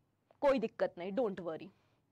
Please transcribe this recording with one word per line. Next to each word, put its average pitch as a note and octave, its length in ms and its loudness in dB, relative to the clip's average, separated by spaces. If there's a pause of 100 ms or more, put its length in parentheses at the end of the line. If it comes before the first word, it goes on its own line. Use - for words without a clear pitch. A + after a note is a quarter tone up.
(400)
कोई C#4 180 4
दिक्कत F#3+ 400 -2
नहीं, F3+ 140 -6
don't G3+ 280 0
worry। D#3+ 280 -8 (440)